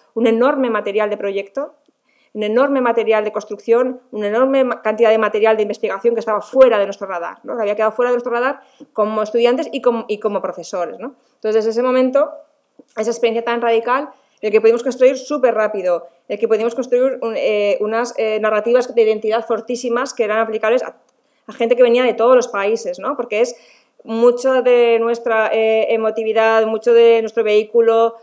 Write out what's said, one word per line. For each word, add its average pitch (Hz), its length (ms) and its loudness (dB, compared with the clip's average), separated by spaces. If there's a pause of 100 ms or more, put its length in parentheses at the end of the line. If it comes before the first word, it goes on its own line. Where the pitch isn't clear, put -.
(140)
un 226 120 0
enorme 254 440 2
material 208 400 -2
de 202 80 -4
proyecto, 202 580 -6 (580)
un 214 100 -6
enorme 262 360 2
material 220 460 2
de 214 80 -6
construcción, 233 680 -2 (120)
una 208 160 -4
enorme 262 360 2
ma-, 247 180 -4
cantidad 214 280 2
de 220 80 4
material 220 400 2
de 214 60 -2
investigación 208 500 -2
que 220 80 -2
estaba 208 180 -2
fuera 240 400 4
de 196 60 0
nuestro 196 220 -10
radar, 180 360 -10
¿no? 240 140 -10
Que 226 60 -4
había 208 120 -2
quedado 214 160 0
fuera 247 200 -2
de 247 40 2
nuestro 240 160 -4
radar 247 300 -4 (320)
como 214 280 -2
estudiantes 240 520 0
y 269 80 -6
como, 233 260 0
y 208 120 -6
como 202 220 -4
profesores, 175 560 -8
¿no? 254 180 -14 (200)
Entonces, 214 200 -4
desde 220 160 0
ese 233 120 -2
momento, 254 480 0 (640)
esa 214 140 -4
experiencia 226 340 -2
tan 233 180 -4
radical, 240 500 -2 (280)
el 214 120 -4
que 214 100 2
pudimos 233 220 4
construir 254 340 2
súper 247 380 -2
rápido, 202 540 -2 (180)
el 208 100 -6
que 226 100 -2
pudimos 220 280 0
construir 254 480 0
un, 226 120 -6
eh, 208 440 0
unas, 226 400 -2
eh, 214 200 -2
narrativas 214 540 0
de 233 80 2
identidad 214 460 0
fortísimas 240 680 -4
que 226 120 -2
eran 214 120 -2
aplicables 220 460 0
a, - 120 -12 (520)
a 208 60 -20
gente 226 220 0
que 247 60 2
venía 247 220 6
de 233 100 2
todos 240 220 4
los 247 140 2
países, 196 500 -4
¿no? 233 160 -6
Porque 220 260 -4
es 254 140 -2 (480)
mucho 240 580 2
de 240 380 4
nuestra, 226 520 -2
eh, 220 400 0
emotividad, 220 760 0
mucho 220 260 0
de 233 280 6
nuestro 220 220 -2
vehículo, 226 800 2